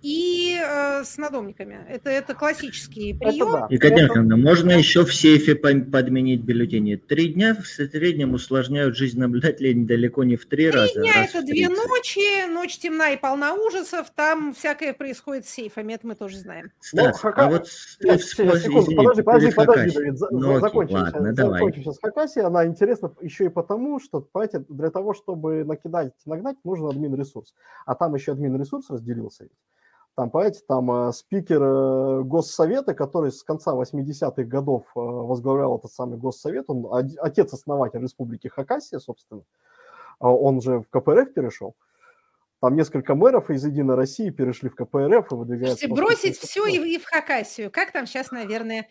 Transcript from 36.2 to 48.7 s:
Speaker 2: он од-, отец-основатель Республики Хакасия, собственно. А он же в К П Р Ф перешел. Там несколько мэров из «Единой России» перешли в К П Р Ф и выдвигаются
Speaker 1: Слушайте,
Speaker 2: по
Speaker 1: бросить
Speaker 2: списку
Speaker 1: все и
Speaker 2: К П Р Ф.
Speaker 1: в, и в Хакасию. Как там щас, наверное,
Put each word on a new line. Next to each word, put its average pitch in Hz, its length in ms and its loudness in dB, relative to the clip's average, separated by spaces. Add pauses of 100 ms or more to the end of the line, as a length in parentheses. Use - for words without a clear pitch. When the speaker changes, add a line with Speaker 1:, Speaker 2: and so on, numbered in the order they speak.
Speaker 2:
он 123 180 -6
од-, 127 320 -4
отец-основатель 143 840 -2
Республики 120 480 -10
Хакасия, 190 520 -6
собственно. - 420 -16 (800)
А 123 140 4
он 135 260 2
же 123 200 -2
в 107 100 -16
К 135 100 0
П 147 120 2
Р 190 80 6
Ф 269 140 0
перешел. 113 400 -8 (840)
Там 127 160 2
несколько 151 380 0
мэров 233 360 4
из 139 160 -4
«Единой 139 300 0
России» 135 340 -2
перешли 127 400 -4
в - 60 -20
К 123 100 -8
П - 180 -2
Р 160 100 2
Ф 233 180 2
и 127 40 -6
выдвигаются 120 500 -4
Speaker 1:
Слушайте, - 20 -2
Speaker 2:
по 220 80 -2
Speaker 1:
бросить 392 420 0
Speaker 2:
списку - 100 -12
Speaker 1:
все 415 180 -4
и 370 120 0
Speaker 2:
К 302 40 -2
П - 0 -
Р - 0 -
Ф. - 0 -
Speaker 1:
в, 330 40 -4
и 330 120 -4
в - 80 -12
Хакасию. 233 640 -4
Как 262 220 -4
там 262 140 -6
щас, 262 260 -10
наверное, 220 580 -8